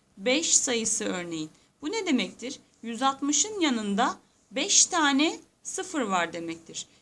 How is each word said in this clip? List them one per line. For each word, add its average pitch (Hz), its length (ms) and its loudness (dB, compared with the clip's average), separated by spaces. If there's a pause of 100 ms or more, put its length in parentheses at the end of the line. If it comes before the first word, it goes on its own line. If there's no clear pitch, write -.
(180)
beş 254 400 2
sayısı 226 480 0
örneğin. 175 440 -4 (320)
Bu 302 100 -6
ne 440 140 -4
demektir? 240 540 -2 (240)
Yüz 233 180 -8
altmışın 285 580 0
yanında 240 580 2 (340)
beş 285 340 4
tane 311 540 2 (240)
sıfır - 380 -6
var 180 320 0
demektir. 165 540 -10 (140)